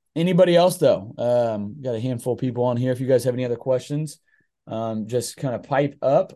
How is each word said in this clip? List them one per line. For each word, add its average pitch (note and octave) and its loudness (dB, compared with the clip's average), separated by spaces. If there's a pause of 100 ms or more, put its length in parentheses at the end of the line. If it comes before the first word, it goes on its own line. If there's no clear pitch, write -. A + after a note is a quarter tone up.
(140)
anybody F3 4
else F3 4
though? G#2 2
Um, A#2 0
got B2+ -4
a A2 -4
handful B2 -4
of A#2 -6
people B2 -2
on B2 0
here. B2+ 0
If B2 -6
you B2+ -2
guys B2+ 4
have B2+ 0
any B2+ -4
other A#2+ -4
questions, D3 -4 (480)
um, A2 -6
just A#2 -4
kind C3 -4
of G2+ -8
pipe C#3+ -2
up. D3 2